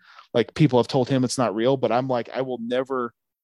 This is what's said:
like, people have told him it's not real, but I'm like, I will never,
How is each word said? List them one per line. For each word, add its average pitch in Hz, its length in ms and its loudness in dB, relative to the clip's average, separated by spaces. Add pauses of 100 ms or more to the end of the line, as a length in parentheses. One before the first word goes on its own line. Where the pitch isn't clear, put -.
(320)
like, 117 220 0
people 135 260 4
have 113 80 0
told 131 200 0
him 131 160 2
it's - 140 -4
not 110 160 0
real, 120 220 2
but 123 160 0
I'm 131 160 0
like, 120 260 -2
I 127 80 -4
will 127 180 -8
never, 123 540 -4 (280)